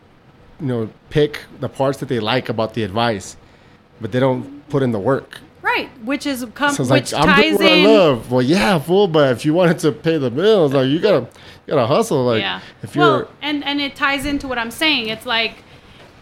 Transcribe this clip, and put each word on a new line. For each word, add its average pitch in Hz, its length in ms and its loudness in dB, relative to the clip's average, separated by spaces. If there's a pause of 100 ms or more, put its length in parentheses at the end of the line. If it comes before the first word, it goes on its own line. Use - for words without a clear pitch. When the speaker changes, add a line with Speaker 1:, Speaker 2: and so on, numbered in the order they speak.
(600)
Speaker 1:
you 160 60 -6
know, 117 220 -4 (220)
pick 147 300 0 (200)
the 123 80 -6
parts 139 300 -4
that 139 100 -10
they 123 120 -2
like 117 280 -2
about 110 260 -4
the 113 80 -4
advice, 107 540 -4 (640)
but 110 120 -8
they 127 80 -2
don't 127 480 -4
put 139 140 -2
in 127 100 0
the 110 60 -4
work. 120 400 -4 (240)
Speaker 2:
Right, 427 260 -2 (160)
which 285 220 -6
is 254 180 -4 (100)
com-, 285 200 -2
Speaker 1:
So 202 80 -2
it's 127 80 -2
Speaker 2:
which - 220 2
Speaker 1:
like, 131 160 0
"I'm 285 120 4
doing 311 120 2
Speaker 2:
ties 294 80 2
Speaker 1:
what 330 100 4
I 320 60 4
Speaker 2:
in 302 80 6
Speaker 1:
love." 160 480 4
Well, 127 100 4
yeah, 185 380 2
fool, 185 260 2
but 151 240 2
if 120 140 -4
you 151 100 2
wanted 175 240 2
to 151 140 2
pay 160 260 -2
the 135 120 -2
bills, 160 440 2
like, 131 140 2
you 147 100 0
gotta, 175 220 2 (460)
you 170 80 -4
gotta 127 120 2
hustle. 151 380 0
Like, 117 180 2
Speaker 2:
Yeah. 92 180 -6 (220)
Speaker 1:
if - 140 -12
Speaker 2:
Well, 330 220 4
Speaker 1:
you're 220 100 -6 (120)
Speaker 2:
and, 285 240 -6
and 285 160 -4
it 277 140 -6
ties 277 320 -2
into 285 220 -6
what 247 100 -6
I'm 226 140 -8
saying. 277 360 -2
It's 220 160 -10
like, 226 380 -4 (600)